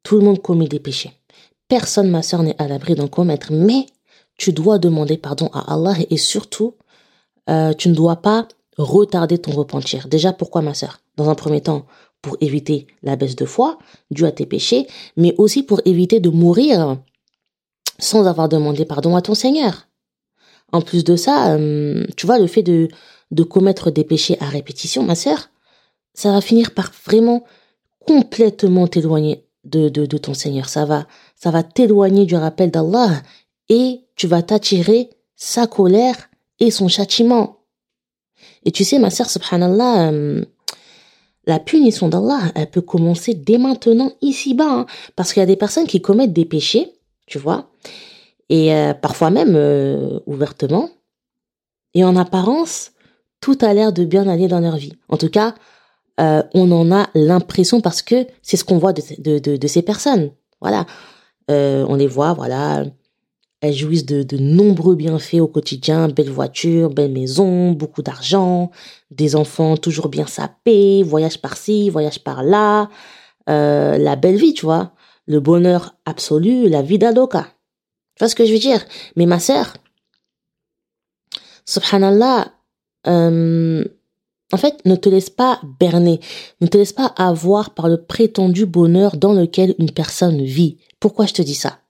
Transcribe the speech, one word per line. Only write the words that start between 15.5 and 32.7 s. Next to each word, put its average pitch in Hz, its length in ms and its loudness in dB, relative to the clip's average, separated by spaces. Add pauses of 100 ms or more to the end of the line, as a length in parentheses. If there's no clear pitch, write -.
pour 208 240 -2
éviter 180 340 2
de 175 100 2
mourir 170 680 2 (1000)
sans 208 260 2
avoir 160 240 0
demandé 151 360 0
pardon 160 300 -2
à 180 60 2
ton 208 140 -2
Seigneur. 262 520 -2 (840)
En 170 100 0
plus 170 220 -2
de 170 120 4
ça, 254 380 0
euh, 151 520 -2 (120)
tu - 80 -10
vois, 233 140 4
le 185 80 4
fait 214 160 0
de, 170 240 2 (440)
de 160 120 0
commettre 185 480 -2
des 151 120 -2
péchés 160 360 -2
à 143 100 -8
répétition, 143 540 -8
ma 170 120 -2
sœur, - 340 -4 (640)
ça - 180 -2
va 202 100 2
finir 226 320 2
par - 180 -6 (140)
vraiment 233 380 2 (560)
complètement 208 880 2
t'éloigner 156 580 -2 (180)
de, 151 260 0
de, 143 160 -2
de 143 120 -6
ton 143 160 -8
Seigneur. 135 360 -6
Ça 151 160 -2
va, 147 220 -2 (280)
ça - 160 -4
va 165 100 0
t'éloigner 202 640 4
du 175 100 0
rappel 165 360 0